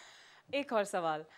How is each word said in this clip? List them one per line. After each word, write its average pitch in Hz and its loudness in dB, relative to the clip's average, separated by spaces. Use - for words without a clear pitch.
एक 277 0
और 214 4
सवाल। 160 0